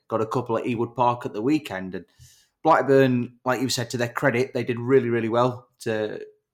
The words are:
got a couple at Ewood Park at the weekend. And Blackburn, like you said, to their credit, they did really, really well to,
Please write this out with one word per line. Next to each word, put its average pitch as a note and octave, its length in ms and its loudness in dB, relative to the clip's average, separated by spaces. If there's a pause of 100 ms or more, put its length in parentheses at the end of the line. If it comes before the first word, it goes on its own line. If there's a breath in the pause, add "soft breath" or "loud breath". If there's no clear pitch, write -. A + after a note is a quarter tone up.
got A2+ 140 -2
a A2 60 -2
couple A#2 300 -2
at - 80 -4
Ewood A#2 300 -4
Park A#2+ 300 0
at - 80 -10
the G#2 80 -6
weekend. G2 540 -2
And - 100 -12 (580 soft breath)
Blackburn, C3 800 4
like B2 180 0
you C3 80 0
said, A#2+ 200 -4
to B2+ 80 -6
their A#2 120 -2
credit, B2+ 440 0
they A#2+ 100 -2
did A#2+ 160 -4
really, A#2+ 300 2
really A2+ 200 0
well A#2+ 380 0 (120)
to, G#2+ 400 -4 (340)